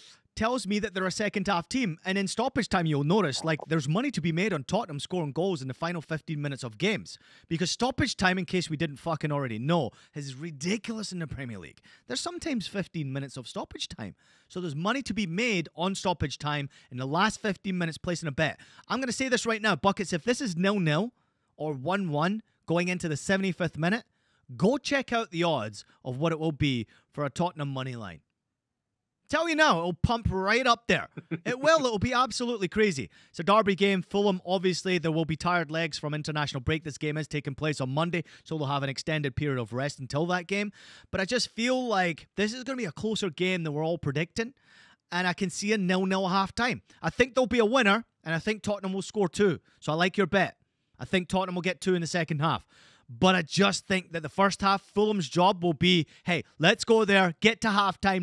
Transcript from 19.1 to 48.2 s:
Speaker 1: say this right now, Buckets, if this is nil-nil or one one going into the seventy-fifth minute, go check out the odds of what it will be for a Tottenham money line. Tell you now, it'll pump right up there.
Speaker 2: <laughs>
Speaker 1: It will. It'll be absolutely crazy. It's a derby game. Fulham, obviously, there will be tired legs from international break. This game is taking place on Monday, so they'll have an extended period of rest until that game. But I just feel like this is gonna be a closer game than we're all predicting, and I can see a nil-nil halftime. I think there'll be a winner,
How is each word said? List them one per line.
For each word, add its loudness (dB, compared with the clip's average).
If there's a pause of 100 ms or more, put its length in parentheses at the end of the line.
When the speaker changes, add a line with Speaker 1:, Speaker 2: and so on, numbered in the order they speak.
Speaker 1:
say -2
this 2
right 0
now, 2
Buckets, 0
if -2
this 2
is -2
nil-nil 2 (460)
or -4
one -2
one 0 (220)
going 2
into -2
the 0
seventy-fifth 0
minute, 0 (520)
go 4
check -2
out -2
the 0
odds -2 (200)
of -6
what 2
it -4
will -2
be 0 (260)
for -4
a -2
Tottenham -4
money -6
line. -14 (1080)
Tell 0
you 0
now, 6
it'll -2
pump 0
right 2
up 2
there. 2 (240)
Speaker 2:
<laughs> -6
Speaker 1:
It -4
will. 4
It'll 0
be 0
absolutely 0
crazy. 0 (220)
It's -20
a -6
derby 6
game. 2
Fulham, 0
obviously, 0
there 0
will 2
be -2
tired 0
legs -4
from -4
international -4
break. -2
This -10
game -2
is -6
taking -4
place -2
on -2
Monday, -2 (180)
so -6
they'll -2
have 0
an -2
extended -2
period 0
of -6
rest -4
until -2
that -2
game. -2 (400)
But 0
I 2
just 0
feel 0
like 0
this 0
is -12
gonna -4
be -2
a -6
closer -2
game 0
than -4
we're -2
all -2
predicting, -4 (600)
and 0
I 0
can -2
see -2
a 2
nil-nil 2
halftime. 0 (200)
I -2
think 2
there'll 4
be 2
a 8
winner, 4 (200)